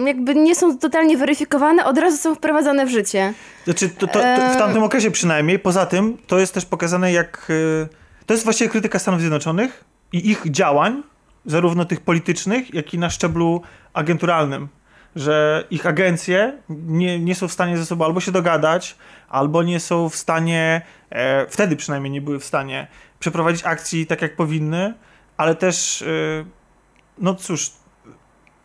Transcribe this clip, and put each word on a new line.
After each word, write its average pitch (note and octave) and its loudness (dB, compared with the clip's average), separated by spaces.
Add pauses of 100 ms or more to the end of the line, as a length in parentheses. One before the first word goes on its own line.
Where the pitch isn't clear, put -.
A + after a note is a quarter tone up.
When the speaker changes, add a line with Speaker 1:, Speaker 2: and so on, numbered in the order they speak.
Speaker 1:
jakby C4 0
nie D#4+ 6
są E4+ 2
totalnie D#4+ 2
weryfikowane, D4 2
od C4 2
razu D#4+ 4
są D#4+ 0
wprowadzane C#4 2
w B3+ -2
życie. G#3 0 (320)
Speaker 2:
Znaczy, F3 0
to, F3 -4
to, - -4
to G#3 4
w A#3+ 4
Speaker 1:
Em. B3+ 4
Speaker 2:
tamtym A3 2
okresie G#3+ 2
przynajmniej. D#3+ 2
Poza F#3 2
tym, G3+ 0 (100)
to F#3 4
jest F#3 2
też F3 -4
pokazane F3+ 0
jak, E3+ -2 (360)
e, D#3 -8 (380)
to G#3+ 0
jest A3 0
właściwie A3 0
krytyka G#3+ 0
Stanów F3+ 0
Zjednoczonych E3 -2 (300)
i F3 0
ich F3+ -2
działań, F3 2 (420)
zarówno E3+ 0
tych E3+ -4
politycznych, F#3 -2
jak D#3+ -6
i F3+ -4
na E3+ -2
szczeblu E3+ 0 (320)
agenturalnym, D#3 0 (480)
że D3+ 2
ich E3 -6
agencje F3+ 0 (160)
nie, E3 -2
nie F3 0
są F#3 -6
w E3 -8
stanie F3 -2
ze E3 -2
sobą E3 -2
albo E3+ 0
się F3+ -4
dogadać, E3 0 (380)
albo D3 2
nie F3 0
są E3+ -2
w D#3 -10
stanie, E3 0 (280)
e, C3 0
wtedy F#3+ 0
przynajmniej C#3 -6
nie C#3 -6
były C#3+ -6
w - -14
stanie C3+ -6 (320)
przeprowadzić E3 -2
akcji E3 -4
tak, D#3+ -4
jak D#3 -6
powinny, D#3+ -2 (440)
ale D#3+ 2
też, - -2
e, - -12 (1120)
no F#3+ -2
cóż, - -6 (920)